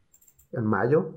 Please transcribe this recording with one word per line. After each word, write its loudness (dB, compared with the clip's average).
en -4
mayo, 2